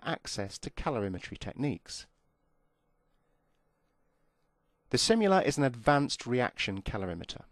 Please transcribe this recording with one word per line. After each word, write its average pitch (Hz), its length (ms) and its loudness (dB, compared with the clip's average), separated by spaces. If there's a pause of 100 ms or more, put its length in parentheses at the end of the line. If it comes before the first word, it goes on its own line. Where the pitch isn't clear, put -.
access - 540 -6
to - 100 -10
calorimetry 101 680 -4
techniques. - 680 -6 (2750)
The 127 60 4
simula 202 460 6
is - 140 0
an 147 60 4
advanced 135 640 2
reaction 120 560 -2
calorimeter, 87 580 -6 (100)